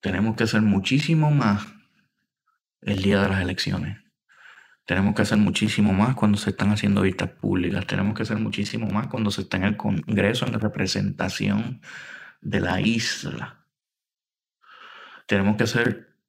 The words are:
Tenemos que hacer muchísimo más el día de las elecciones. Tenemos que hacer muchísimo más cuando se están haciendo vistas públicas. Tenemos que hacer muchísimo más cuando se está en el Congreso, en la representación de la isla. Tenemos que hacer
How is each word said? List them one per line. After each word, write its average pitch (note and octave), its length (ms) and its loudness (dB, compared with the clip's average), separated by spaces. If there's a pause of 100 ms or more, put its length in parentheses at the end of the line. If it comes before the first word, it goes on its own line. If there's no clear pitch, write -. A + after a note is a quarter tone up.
Tenemos G#2 360 0
que A#2 80 0
hacer A2+ 180 2
muchísimo D3 680 2
más A2 360 2 (1120)
el G2+ 220 -2
día G2 200 4
de G2 60 2
las F#2+ 120 0
elecciones. F#2 580 -4 (840)
Tenemos G2 320 2
que - 60 2
hacer G#2+ 160 2
muchísimo G#2 540 2
más A2 220 4
cuando G#2 240 2
se - 120 -2
están G2 200 0
haciendo G2+ 320 2
vistas F#2 280 0
públicas. F#2 580 -2
Tenemos F#2+ 260 0
que A2+ 80 -6
hacer A2 140 -4
muchísimo A2 500 -4
más G2+ 220 -4
cuando G2+ 240 -2
se - 80 -6
está G2 160 -6
en F#2+ 80 0
el G#2 120 0
Congreso, G2+ 680 0
en A2+ 60 -4
la A2+ 60 -4
representación G2+ 1200 -2 (580)
de G2 200 -2
la F2+ 200 -2
isla. - 840 -4 (1600)
Tenemos G2+ 300 2
que A#2 80 2
hacer A#2 520 -2 (120)